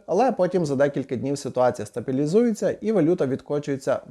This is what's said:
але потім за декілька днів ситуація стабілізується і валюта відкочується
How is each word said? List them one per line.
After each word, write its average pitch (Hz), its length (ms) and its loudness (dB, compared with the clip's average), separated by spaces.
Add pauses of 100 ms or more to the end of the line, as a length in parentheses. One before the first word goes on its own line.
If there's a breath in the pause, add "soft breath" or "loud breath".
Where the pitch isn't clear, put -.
але 226 260 2
потім 180 340 0
за 139 100 -2
декілька 139 400 0
днів 135 220 -4
ситуація 123 480 0
стабілізується 160 840 0
і 208 220 -2
валюта 170 340 2
відкочується 135 720 -4 (100)